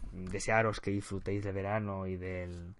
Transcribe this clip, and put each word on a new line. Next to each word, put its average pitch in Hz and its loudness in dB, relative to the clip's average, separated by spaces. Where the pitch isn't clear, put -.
desearos 107 2
que 101 0
disfrutéis 98 0
del 98 -2
verano 98 0
y 92 -2
del, 90 -6